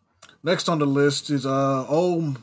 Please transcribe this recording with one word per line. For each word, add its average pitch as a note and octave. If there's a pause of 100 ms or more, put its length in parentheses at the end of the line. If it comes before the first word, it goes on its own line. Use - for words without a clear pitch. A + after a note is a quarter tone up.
(420)
Next E3+
on E3
the D3
list C#3+
is, C3+
uh, C3+
old D#3+